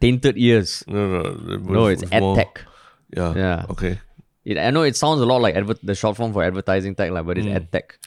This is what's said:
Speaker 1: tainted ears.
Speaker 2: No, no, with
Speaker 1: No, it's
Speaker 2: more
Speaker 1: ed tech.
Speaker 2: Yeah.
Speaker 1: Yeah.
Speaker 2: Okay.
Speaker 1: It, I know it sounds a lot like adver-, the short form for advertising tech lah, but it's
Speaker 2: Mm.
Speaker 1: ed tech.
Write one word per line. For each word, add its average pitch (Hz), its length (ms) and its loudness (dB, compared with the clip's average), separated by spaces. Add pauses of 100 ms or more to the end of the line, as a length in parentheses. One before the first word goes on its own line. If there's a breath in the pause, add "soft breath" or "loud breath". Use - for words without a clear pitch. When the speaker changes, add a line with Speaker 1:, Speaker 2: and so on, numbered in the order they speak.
Speaker 1:
tainted 127 380 2
ears. 113 480 4
Speaker 2:
No, 101 200 -2
no, 92 160 -2 (160)
with 98 320 -8
Speaker 1:
No, 110 160 4
it's 95 240 2
Speaker 2:
more 98 280 2
Speaker 1:
ed 90 40 4
tech. - 200 -6 (520 soft breath)
Speaker 2:
Yeah. 85 200 -2
Speaker 1:
Yeah. 90 360 -2
Speaker 2:
Okay. 92 300 -4 (440)
Speaker 1:
It, 95 140 -4
I 95 160 0
know 160 80 4
it 139 140 2
sounds 151 240 2
a 120 60 4
lot 127 140 4
like 104 140 2
adver-, 101 300 -2
the 98 100 -2
short 104 220 -2
form 113 160 -4
for 101 100 0
advertising 95 540 -2
tech 90 160 -2
lah, 85 100 -4
but 87 160 -4
it's 107 80 -2
Speaker 2:
Mm. 101 80 -2
Speaker 1:
ed 87 160 -4
tech. - 240 -6 (120)